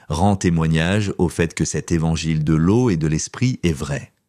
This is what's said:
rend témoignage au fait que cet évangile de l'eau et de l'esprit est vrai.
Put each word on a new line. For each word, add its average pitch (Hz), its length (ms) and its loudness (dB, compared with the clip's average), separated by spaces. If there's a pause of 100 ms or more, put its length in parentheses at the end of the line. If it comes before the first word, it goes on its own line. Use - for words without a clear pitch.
rend 95 280 2
témoignage 85 840 0
au 87 100 2
fait 82 240 -2
que - 120 0
cet - 260 -6
évangile 80 520 0
de 80 120 2
l'eau 104 340 2
et 90 80 0
de 78 80 -2
l'esprit 82 560 -2
est 85 120 0
vrai. 71 380 -8 (180)